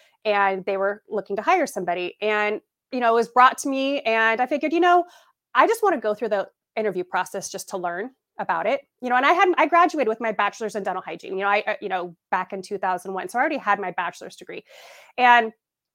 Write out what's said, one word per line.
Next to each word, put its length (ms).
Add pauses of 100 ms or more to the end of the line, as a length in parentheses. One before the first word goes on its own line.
(240)
And 400
they 120
were 320
looking 280
to 60
hire 260
somebody. 520
And, 400 (300)
you 100
know, 120
it 20
was 140
brought 300
to 100
me, 320
and 400
I 60
figured, 260
you 80
know, 240 (500)
I 140
just 160
wanna 140
go 160
through 160
the 180 (280)
interview 280
process 440
just 220
to 80
learn 320 (280)
about 280
it, 160 (180)
you 80
know, 80
and 80
I 80
had, 240
I 100
graduated 420
with 120
my 120
bachelor's 420
in 80
dental 200
hygiene, 360
you 60
know, 60
I, 160
I, 140
you 80
know, 260 (160)
back 220
in 80
two 160
thousand 380
one. 160
So 80
I 20
already 160
had 240
my 120
bachelor's 440
degree. 260 (540)
And 360 (420)